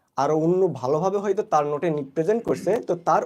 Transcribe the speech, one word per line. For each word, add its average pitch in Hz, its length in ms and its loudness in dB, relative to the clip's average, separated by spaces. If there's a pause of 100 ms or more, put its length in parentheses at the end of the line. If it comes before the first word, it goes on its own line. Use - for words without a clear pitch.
(160)
আরও 151 220 2
অন্য 175 360 2
ভালোভাবে 156 440 -2
হয়তো 196 260 -2
তার 151 220 2
নোটে 147 240 -2
নি-, 147 140 -2
প্রেজেন্ট 208 400 -2
করছে, 196 360 -2
তো 175 160 -4
তার 170 300 2